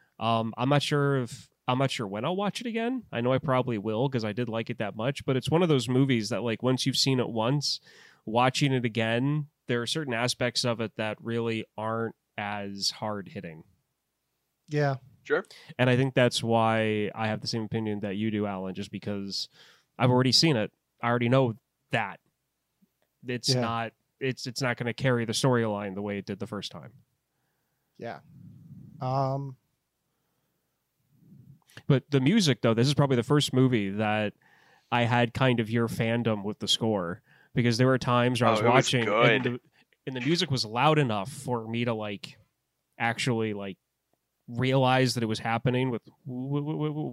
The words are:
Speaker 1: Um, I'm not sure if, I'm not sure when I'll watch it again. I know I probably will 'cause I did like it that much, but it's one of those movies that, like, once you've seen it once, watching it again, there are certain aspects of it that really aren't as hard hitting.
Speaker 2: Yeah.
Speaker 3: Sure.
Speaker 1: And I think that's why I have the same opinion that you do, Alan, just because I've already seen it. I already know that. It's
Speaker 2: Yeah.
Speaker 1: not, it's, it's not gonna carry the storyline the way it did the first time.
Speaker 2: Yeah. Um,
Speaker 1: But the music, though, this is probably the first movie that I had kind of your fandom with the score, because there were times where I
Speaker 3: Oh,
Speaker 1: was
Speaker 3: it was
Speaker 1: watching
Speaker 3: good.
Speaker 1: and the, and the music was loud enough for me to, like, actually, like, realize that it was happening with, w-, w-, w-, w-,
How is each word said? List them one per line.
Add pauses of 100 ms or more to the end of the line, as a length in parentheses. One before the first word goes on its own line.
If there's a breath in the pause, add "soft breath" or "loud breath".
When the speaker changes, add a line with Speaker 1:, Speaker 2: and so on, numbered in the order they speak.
(200)
Speaker 1:
Um,
I'm
not
sure
if, (180)
I'm
not
sure
when
I'll
watch
it
again.
I
know
I
probably
will
'cause
I
did
like
it
that
much,
but
it's
one
of
those
movies
that,
like,
once
you've
seen
it
once, (460 soft breath)
watching
it
again, (200)
there
are
certain
aspects
of
it
that
really (120)
aren't (220)
as
hard
hitting. (1040)
Speaker 2:
Yeah. (280)
Speaker 3:
Sure. (340 loud breath)
Speaker 1:
And
I
think
that's
why
I
have
the
same
opinion
that
you
do,
Alan,
just
because (500 soft breath)
I've
already
seen
it. (300)
I
already
know (360)
that. (1080)
It's
Speaker 2:
Yeah.
Speaker 1:
not, (260)
it's,
it's
not
gonna
carry
the
storyline
the
way
it
did
the
first
time. (1040)
Speaker 2:
Yeah. (840)
Um, (2250 loud breath)
Speaker 1:
But
the
music,
though,
this
is
probably
the
first
movie
that (580 soft breath)
I
had
kind
of
your
fandom
with
the
score, (320 soft breath)
because
there
were
times
where
I
Speaker 3:
Oh,
Speaker 1:
was
Speaker 3:
it
was
Speaker 1:
watching
Speaker 3:
good.
Speaker 1:
and
the, (480 soft breath)
and
the
music
was
loud
enough
for
me
to,
like, (600)
actually,
like, (680)
realize
that
it
was
happening
with, (220)
w-,
w-,
w-,
w-,